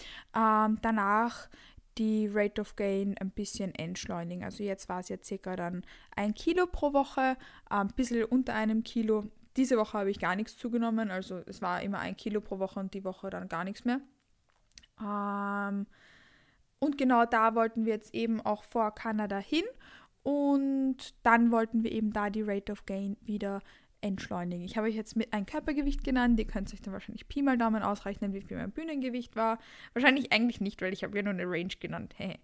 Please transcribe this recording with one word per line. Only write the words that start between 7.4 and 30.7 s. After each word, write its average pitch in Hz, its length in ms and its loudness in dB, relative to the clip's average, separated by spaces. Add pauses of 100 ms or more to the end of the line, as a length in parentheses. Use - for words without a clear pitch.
äh, 202 60 -2
ein 202 140 2
bisschen 240 340 0
unter 254 300 2
einem 220 300 2
Kilo. 214 460 0 (280)
Diese 254 200 4
Woche 214 200 2
habe 196 140 2
ich 202 80 -2
gar 180 160 0
nichts 214 200 -4
zugenommen, 226 560 0
also 185 340 -6
es - 160 -12
war 180 200 0
immer 196 180 -2
ein 190 160 -4
Kilo 214 240 -2
pro 196 200 -8
Woche 190 200 -4
und 190 140 -6
die 196 100 -8
Woche 190 280 -8
dann 185 180 -8
gar 175 160 -4
nichts 196 180 -8
mehr. 247 160 2 (1040)
Ähm, 202 840 -2 (880)
und 285 200 0
genau 254 280 6
da 226 300 4
wollten 226 280 2
wir 220 100 2
jetzt - 200 -8
eben 226 260 0
auch 208 240 -2
vor 214 300 -2
Kanada 214 460 -2
hin 302 260 0 (560)
und 277 1040 2
dann 233 280 8
wollten 226 320 2
wir 233 80 0
eben 220 220 0
da 208 160 0
die 214 140 -2
Rate 202 280 -2
of 202 140 -10
Gain 196 360 -4
wieder 98 400 -4 (400)
entschleunigen. 175 600 -4
Ich 190 140 -6
habe 220 100 0
euch 220 80 0
jetzt 220 220 -4
mit 226 160 -2
ein 208 140 0
Körpergewicht 294 560 0
genannt, 247 360 4
ihr 214 80 0
könnt 208 240 -4
euch 208 100 -12
dann 190 120 -10
wahrscheinlich - 340 -12
Pi - 140 -2
mal 269 160 4
Daumen 220 260 2
ausrechnen, 202 500 -2
wie 196 80 -8
viel 190 140 -10
mein 175 160 -6
Bühnengewicht 262 640 -4
war. 226 220 2 (360)
Wahrscheinlich 262 380 4
eigentlich 233 300 4
nicht, 202 200 -4